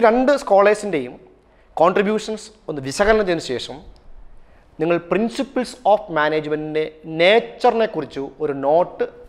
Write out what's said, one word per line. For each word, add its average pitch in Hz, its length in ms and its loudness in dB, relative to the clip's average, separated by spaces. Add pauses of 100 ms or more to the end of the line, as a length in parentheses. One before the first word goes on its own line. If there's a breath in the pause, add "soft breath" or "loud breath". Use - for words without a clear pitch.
രണ്ട് 247 240 4 (120)
സ്കോളേഴ്സിൻ്റെയും 202 720 2 (680 soft breath)
contributions 202 680 0 (220)
ഒന്ന് 147 180 -8
വിശകലനം 208 400 2
ചെയ്തതിന് 165 240 -2
ശേഷം 127 260 -8 (1040 soft breath)
നിങ്ങൾ 170 160 2 (160)
principles 233 580 -2 (220)
of 208 80 2 (180)
management-ിൻ്റെ 151 640 -2 (380)
നേച്ചറിനെ 226 760 2
കുറിച്ച് 143 280 -6 (200)
ഒരു 147 100 -4 (120)
note 165 400 2 (240)